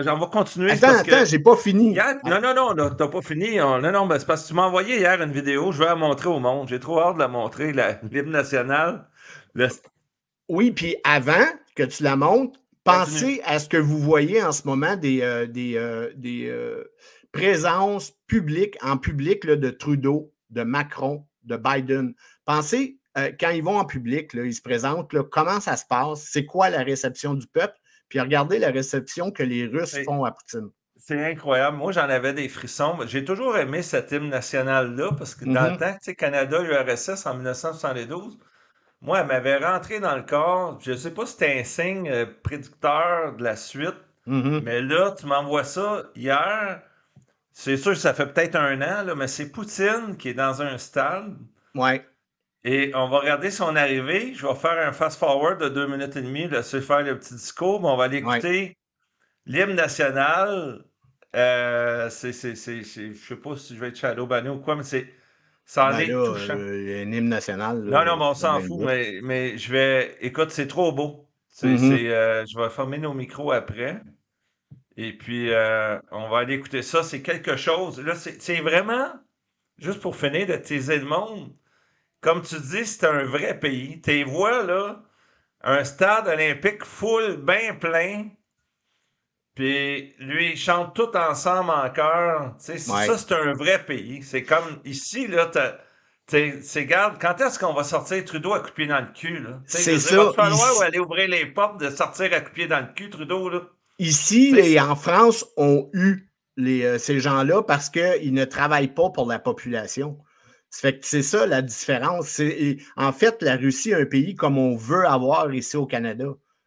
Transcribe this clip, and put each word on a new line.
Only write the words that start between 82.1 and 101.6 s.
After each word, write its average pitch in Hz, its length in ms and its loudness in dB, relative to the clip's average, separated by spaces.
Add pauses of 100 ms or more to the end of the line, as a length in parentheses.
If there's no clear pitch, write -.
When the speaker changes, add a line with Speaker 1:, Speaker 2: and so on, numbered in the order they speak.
Speaker 1:
comme 170 200 2
tu 160 180 -10
dis, 165 260 -6
c'est 208 200 -2
un 147 200 2
vrai 139 340 -4
pays. 143 420 -6
T'es 147 220 0
vois, 202 400 0
là, 196 400 -4 (580)
un 139 220 2
stade 202 440 2
olympique 156 560 0
full, 220 540 -2
ben 185 420 0
plein. 185 500 -2 (1300)
Puis 139 640 -4
lui, 156 320 -2
ils 151 60 -10
chantent 175 380 -2
tout 226 220 -2
ensemble 175 540 0
en 139 180 0
chœur. 156 720 0
Tu - 60 -20
sais, 160 120 -10
c'est 117 140 -8
Speaker 2:
Ouais. 202 160 0
Speaker 1:
ça, 226 100 2
c'est - 160 -4
un 151 200 0
vrai 175 320 2
pays. 127 360 -10
C'est 131 220 -6
comme 156 420 0
ici, 202 420 -8
là, 170 200 2
t'as, 139 300 -2 (500)
t'sais, 147 340 0
c'est, 139 240 -6
garde, 190 340 2
quand 175 220 0
est-ce 254 160 0
qu'on 170 160 -2
va 143 100 0
sortir 170 400 -4
Trudeau 165 300 -6
à 185 60 0
couper - 260 -6
dans 147 140 0
le 120 140 -6
cul, 165 260 -10
là ? 123 260 -12
T'sais, 165 140 -2
Speaker 2:
C'est 175 180 6
Speaker 1:
je - 0 -
veux - 20 2
dire, 143 100 4
Speaker 2:
ça, 190 160 8
Speaker 1:
va 190 80 2
falloir 208 400 6
Speaker 2:
ici 214 100 6
Speaker 1:
aller 170 160 0
ouvrir 175 300 0
les 170 180 0
portes 202 320 -2